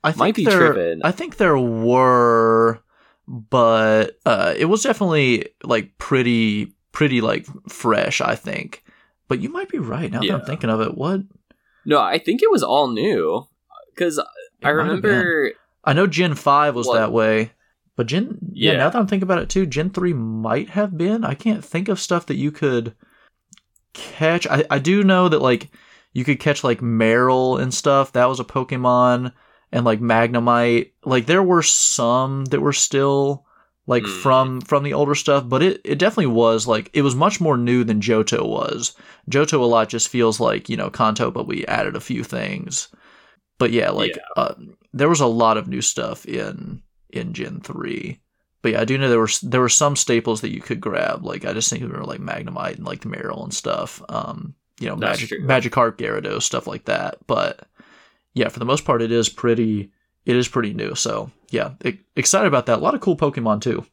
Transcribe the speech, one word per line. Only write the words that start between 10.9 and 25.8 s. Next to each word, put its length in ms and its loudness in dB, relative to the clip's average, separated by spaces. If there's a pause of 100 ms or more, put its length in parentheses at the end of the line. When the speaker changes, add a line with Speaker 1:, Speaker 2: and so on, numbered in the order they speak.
Speaker 1:
What? 260 -2 (640)
Speaker 2:
No, 140 4
I 180 0
think 240 0
it 80 4
was 120 4
all 300 2
new, 540 0 (500)
'cause 220 -2
Speaker 1:
It 60 -4 (380)
Speaker 2:
I 120 0
Speaker 1:
might 160 0
have 120 -2
been. 80 2
Speaker 2:
remember 420 0 (320)
Speaker 1:
I 100 2
know 120 4
Gen 280 0
five 420 2
was 100 -2
Speaker 2:
What? 120 2
Speaker 1:
that 140 2
way, 400 2 (440)
but 100 -2
Gen, 320 -4 (140)
yeah, 200 2
Speaker 2:
Yeah. 60 2
Speaker 1:
now 120 2
that 80 -2
I'm 100 0
thinking 160 0
about 180 0
it 60 -8
too, 180 0
Gen 240 -4
three 220 -2
might 580 -4
have 260 -2
been. 280 0
I 100 -2
can't 300 -2
think 240 -4
of 100 -2
stuff 280 -2
that 100 -4
you 160 -2
could 420 -2 (1000)
catch. 540 -2
I, 240 2
I 80 2
do 240 2
know 260 4
that, 140 2
like, 280 2 (420)